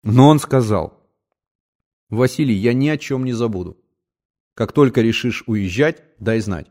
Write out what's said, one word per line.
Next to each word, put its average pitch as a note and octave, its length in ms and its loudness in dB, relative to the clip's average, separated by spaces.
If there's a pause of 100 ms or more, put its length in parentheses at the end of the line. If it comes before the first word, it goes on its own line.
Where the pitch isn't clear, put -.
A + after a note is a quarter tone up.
Но B2 260 6
он D3+ 100 6
сказал: G#2+ 640 -4 (1040)
«Василий, B2 460 0
я A2 180 0
ни C3 140 0
о D3+ 100 -2
чём C3 280 -6
не B2+ 80 -4
забуду. G#2 440 -6 (760)
Как - 180 -4
только C3 300 2
решишь A2+ 460 -2
уезжать, G#2+ 560 -2 (160)
дай A2 200 -2
знать». G2 320 -8